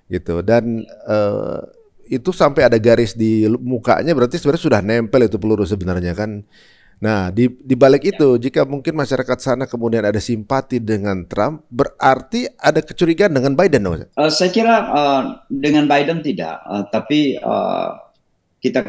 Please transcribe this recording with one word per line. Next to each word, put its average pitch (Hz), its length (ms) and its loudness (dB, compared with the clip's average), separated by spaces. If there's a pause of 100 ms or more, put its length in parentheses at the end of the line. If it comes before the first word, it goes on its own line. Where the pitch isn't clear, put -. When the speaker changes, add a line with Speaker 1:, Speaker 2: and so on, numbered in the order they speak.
(100)
Speaker 1:
gitu. 87 320 -4
Dan, 113 400 0 (240)
eh, 104 540 -2 (480)
itu 135 240 -4
sampai 143 360 2
ada 117 120 4
garis 117 360 4
di 110 320 2
lu-, 120 120 0
mukanya, 127 520 0
berarti 123 240 0
sebenarnya 165 280 -4
sudah 113 160 2
nempel 113 480 2
itu 104 120 -4
peluru 107 240 0
sebenarnya 90 520 -4
kan. 104 280 -8 (560)
Nah, 104 320 0
di, 120 160 2
di 131 280 -4
balik 139 280 6
itu, 143 320 2
jika 135 320 0
mungkin 143 280 -6
masyarakat 131 440 -2
sana 131 240 -2
kemudian 113 400 -2
ada 104 160 0
simpati 120 600 -4
dengan 101 480 -4
Trump, 143 400 -2
berarti 135 760 -2 (160)
ada 151 240 2
kecurigaan 170 480 0
dengan 135 240 0
Biden 147 280 4
dong, 82 160 -4
Ustaz? - 100 -18 (100)
Speaker 2:
Eh, 151 120 2
saya 180 200 0
kira, 226 220 2 (100)
eh, 139 380 0 (260)
dengan 147 360 0
Biden 147 360 2
tidak, 90 400 -6
eh, 101 320 -6
tapi, - 280 0 (200)
eh, 95 500 -2 (680)
kita 127 300 -2